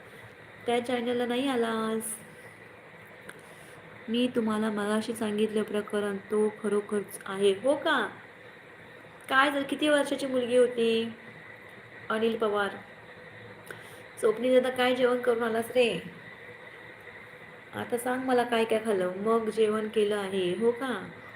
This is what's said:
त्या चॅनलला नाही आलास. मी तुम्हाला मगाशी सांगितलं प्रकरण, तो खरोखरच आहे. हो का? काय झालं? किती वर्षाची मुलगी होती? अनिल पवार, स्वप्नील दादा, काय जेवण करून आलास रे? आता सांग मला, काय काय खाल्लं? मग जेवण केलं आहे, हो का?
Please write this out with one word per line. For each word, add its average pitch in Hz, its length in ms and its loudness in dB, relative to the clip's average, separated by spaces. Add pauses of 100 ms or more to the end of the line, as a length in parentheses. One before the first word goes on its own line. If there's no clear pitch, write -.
(640)
त्या 240 200 0
चॅनलला 240 400 0
नाही 247 220 0
आलास. 226 680 0 (2000)
मी 247 260 2
तुम्हाला 220 340 0
मगाशी 214 440 0
सांगितलं 214 500 0
प्रकरण, 202 540 -2
तो 214 360 0 (100)
खरोखरच 208 640 -2
आहे. 196 260 4
हो 247 240 2
का? 285 320 2 (1200)
काय 269 220 6
झालं? 277 160 -2
किती 302 220 2
वर्षाची 285 380 2
मुलगी 247 300 2
होती? 226 560 4 (960)
अनिल 220 280 2
पवार, 208 320 2 (1500)
स्वप्नील 247 420 6
दादा, 254 140 0
काय 254 200 4
जेवण 247 260 2
करून 240 220 2
आलास 226 280 0
रे? 220 500 0 (1500)
आता 214 240 -4
सांग 254 260 -2
मला, 247 200 4
काय 233 200 2
काय 220 220 2
खाल्लं? 185 320 0
मग 220 320 2
जेवण 214 380 2
केलं 208 280 2
आहे, 190 380 0
हो 226 180 2
का? 233 360 -4 (280)